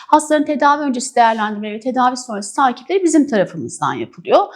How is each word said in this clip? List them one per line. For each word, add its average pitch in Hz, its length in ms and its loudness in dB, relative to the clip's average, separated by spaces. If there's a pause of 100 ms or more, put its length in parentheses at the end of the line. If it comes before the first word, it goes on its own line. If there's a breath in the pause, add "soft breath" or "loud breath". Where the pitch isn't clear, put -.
Hastanın 302 360 2
tedavi 294 380 2
öncesi 254 320 -4
değerlendirme 214 580 0
ve 226 80 -10
tedavi 254 360 0
sonrası 208 400 -10
takipleri 302 480 0
bizim 302 220 4
tarafımızdan 170 680 -2
yapılıyor. 175 460 -4 (160)